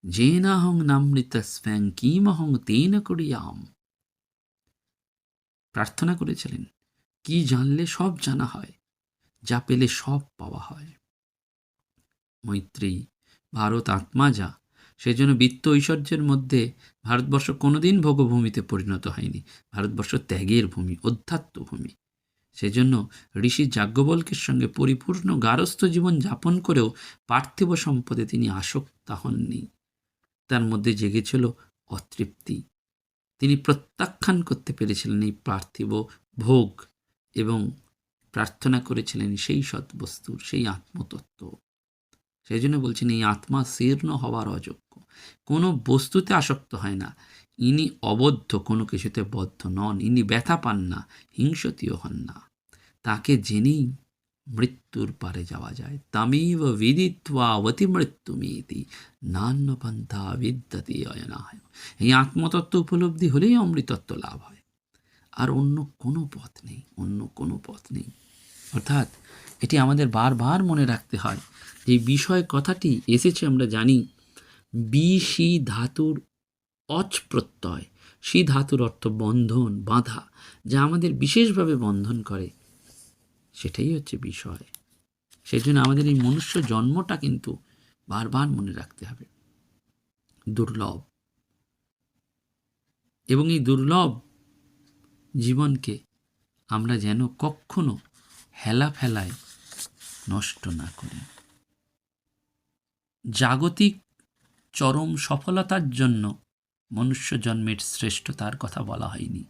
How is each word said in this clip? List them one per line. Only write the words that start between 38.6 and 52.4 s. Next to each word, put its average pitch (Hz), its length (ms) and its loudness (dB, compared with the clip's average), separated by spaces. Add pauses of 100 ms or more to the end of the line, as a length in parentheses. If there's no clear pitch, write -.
করেছিলেন 107 580 -4
সেই 143 260 -2
সৎবস্তুর, - 840 -10
সেই 127 220 -2
আত্মতত্ত্ব। - 880 -12 (880)
সেই 110 120 -4
জন্য 143 180 2
বলছেন, 120 320 -2
এই 113 140 2
আত্মা 110 400 0
শীর্ণ 139 460 0
হওয়ার 120 380 -4
অযোগ্য, - 560 -12 (420)
কোনো 160 400 0
বস্তুতে 185 480 2
আসক্ত 147 420 -2
হয় 98 200 -6
না। 95 200 -10 (420)
ইনি 143 320 2 (120)
অবদ্ধ, 113 540 2
কোনো 110 300 0
কিছুতে 101 380 -4
বদ্ধ 95 440 -8
নন। 95 340 -2
ইনি 120 220 4
ব্যথা 117 340 2
পান 107 220 -2
না, 90 280 -6 (300)
হিংসতীয় - 580 -2
হন - 180 -12
না। - 360 -12 (540)